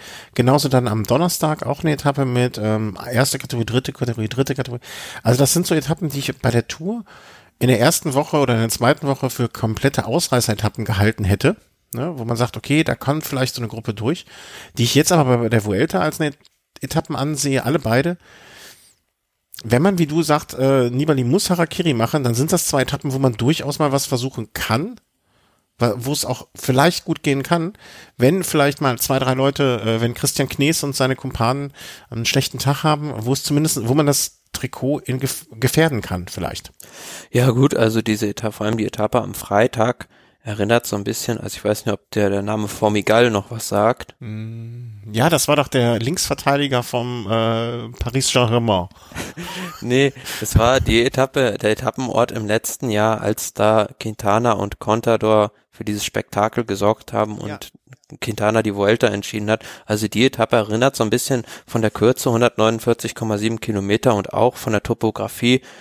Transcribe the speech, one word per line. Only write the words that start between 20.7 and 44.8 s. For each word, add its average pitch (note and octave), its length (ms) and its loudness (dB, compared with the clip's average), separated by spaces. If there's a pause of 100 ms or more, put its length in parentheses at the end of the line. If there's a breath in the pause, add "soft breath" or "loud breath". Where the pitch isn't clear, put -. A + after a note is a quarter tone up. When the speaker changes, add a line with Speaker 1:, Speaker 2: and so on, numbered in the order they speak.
Speaker 1:
Nibali C3+ 340 2
muss C#3+ 260 2
Harakiri E3+ 440 0
machen, A#2+ 300 0
dann A#2+ 100 2
sind C#3+ 180 2
das F3 140 2
zwei C3+ 160 2
Etappen, C#3 300 -4
wo C3 60 -2
man C3 160 2
durchaus B2+ 440 0
mal D3 140 2
was C#3 140 0
versuchen B2+ 460 -6
kann, E3+ 480 -4 (760)
wa-, A2+ 180 2
wo B2 160 -4
es D3 120 -2
auch - 300 -6
vielleicht C#3+ 500 2
gut - 180 -4
gehen C#3 200 0
kann, E3+ 320 -2 (420 loud breath)
wenn D#3+ 280 4
vielleicht C#3+ 360 2
mal C3 180 0
zwei, C3+ 200 0
drei C3 160 0
Leute, C3+ 500 2
äh, A2+ 160 0
wenn A#2 140 0
Christian - 340 -2
Knees D3 340 0
und C#3 140 -4
seine C3 200 0
Kumpanen C3+ 560 -4 (380 loud breath)
einen A#2 160 -6
schlechten - 320 0
Tag C#3 240 -2
haben, D3+ 360 0
wo A2+ 140 -2
es C#3 100 -2
zumindest, D3 460 0
wo B2 60 2
man D3+ 120 4
das - 340 -2 (120)
Trikot C3+ 460 -4
in - 200 -6
gef-, - 340 -6
gefährden B2+ 500 0
kann F2+ 260 -6
vielleicht. - 440 -8 (580 loud breath)
Speaker 2:
Ja B2 200 4
gut, B2+ 240 4
also A2+ 280 2
diese G#2+ 240 0
Eta-, G#2 260 -4
vor G#2+ 140 -4
allem A#2 100 0
die G#2+ 100 -2
Etappe A2 360 0
am G2 120 -8
Freitag A2+ 760 0 (360 soft breath)
erinnert G#2+ 440 0
so G#2 80 -4
ein G2+ 80 -4
bisschen, A2+ 340 -4
also - 180 -10
ich - 80 -18
weiß G#2 220 -2
nicht, A2 80 0
ob - 160 -14
der, G#2 180 2
der G2+ 140 0
Name G#2+ 240 -2
Formigal G#2+ 640 4
noch G#2 220 -2
was A2+ 160 -10
sagt. G#2+ 500 0
Speaker 1:
Mm, A2+ 920 -12